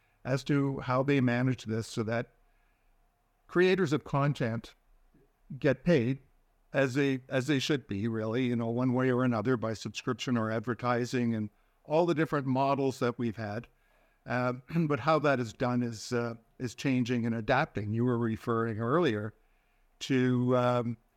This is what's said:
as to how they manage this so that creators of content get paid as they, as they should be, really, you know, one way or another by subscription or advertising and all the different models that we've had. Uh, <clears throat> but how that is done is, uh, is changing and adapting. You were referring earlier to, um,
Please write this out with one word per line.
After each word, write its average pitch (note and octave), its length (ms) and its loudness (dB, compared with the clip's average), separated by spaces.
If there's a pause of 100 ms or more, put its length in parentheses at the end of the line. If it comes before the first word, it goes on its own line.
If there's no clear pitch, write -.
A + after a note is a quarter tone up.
(240)
as B2+ 200 -2
to C#3 380 0
how B2+ 200 0
they C#3 200 4
manage B2 420 2
this A2 240 -4
so A#2+ 160 -4
that A#2 240 -4 (1200)
creators F#3 460 4
of - 100 0
content C#3 720 -2 (840)
get C3 260 2
paid C#3 360 4 (520)
as C3+ 220 2
they, C3+ 360 2
as C3 180 0
they D3 100 2
should C3+ 300 -2
be, G#2 200 -2
really, A2+ 360 -2
you B2 120 0
know, A#2 140 -2
one B2 240 0
way B2+ 180 2
or B2+ 120 2
another A#2+ 340 2
by A2 160 -4
subscription A#2+ 640 -4
or A2 140 -2
advertising A#2+ 840 -2
and G#2+ 160 -4 (340)
all D#3+ 220 2
the E3+ 80 2
different D3 320 0
models C3+ 540 0
that A#2+ 180 0
we've A#2 200 -4
had. A2 280 -8 (600)
Uh, B2 260 -2 (160)
<clears throat> D#3+ 60 -6 (120)
but C#3+ 120 0
how D#3 180 4
that C#3 220 2
is A2+ 120 -4
done B2 300 0
is, A#2 300 -6
uh, A#2 240 -2 (240)
is B2+ 160 -6
changing B2 500 0
and A#2 80 0
adapting. A2+ 580 -2
You A#2 140 0
were A#2+ 140 0
referring A2+ 600 -2
earlier A#2 540 0 (680)
to, B2+ 580 2
um, B2 400 0 (200)